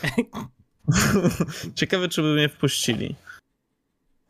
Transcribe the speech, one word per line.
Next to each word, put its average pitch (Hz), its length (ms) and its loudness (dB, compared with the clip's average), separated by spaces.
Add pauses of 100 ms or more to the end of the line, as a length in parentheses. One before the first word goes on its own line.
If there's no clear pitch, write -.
(880)
<laughs> 175 840 2
Ciekawe, 180 340 0
czy 170 140 -2
by 151 120 2
mnie 147 140 4
wpuścili. - 680 -2 (1160)